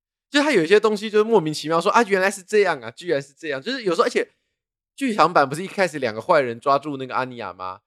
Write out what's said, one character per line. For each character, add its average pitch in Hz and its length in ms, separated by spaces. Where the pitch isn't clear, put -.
就 285 120
他 294 100
有 196 120
一 151 40
些 208 120
东 214 180
西 214 120
就 208 100
是 214 40
莫 220 160
名 156 140
其 147 160
妙 165 100
说 190 140
，“啊， 233 100
原 196 160
来 190 100
是 196 120
这 208 200
样 165 200
啊， 113 100
居 175 160
然 143 140
是 143 100
这 - 160
样。” 135 160
就 220 80
是 262 120
有 185 100
时 190 80
候， - 40
而 254 40
且 190 180
剧 262 180
场 170 180
版 156 160
不 135 80
是 175 80
一 190 40
开 185 200
始 151 120
两 117 140
个 110 60
坏 156 220
人 120 180
抓 143 180
住 143 200
那 131 100
个 120 80
阿 123 80
尼 127 140
亚 101 160
吗？ 92 340